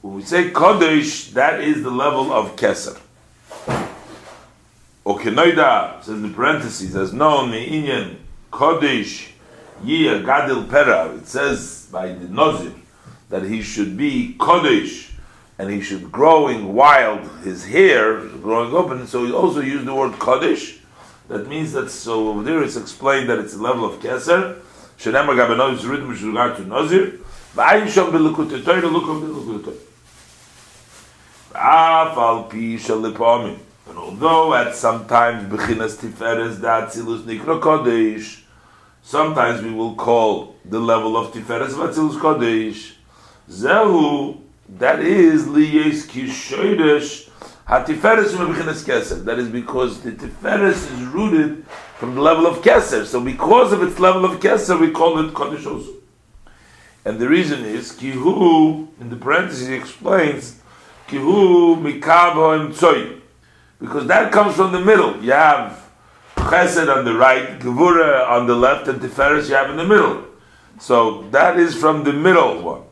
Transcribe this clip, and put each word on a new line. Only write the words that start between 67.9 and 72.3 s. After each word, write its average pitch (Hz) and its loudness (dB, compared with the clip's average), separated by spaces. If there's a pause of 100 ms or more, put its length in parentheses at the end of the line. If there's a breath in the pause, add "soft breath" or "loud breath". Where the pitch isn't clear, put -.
on 120 2
the 120 2
left, 135 2
and 123 -4
Tiferes 139 0
you 139 0
have 135 2
in 143 -8
the 170 -4
middle. 196 2 (540 soft breath)
So 113 2
that 170 4
is 170 2
from 151 0
the 143 0
middle 151 2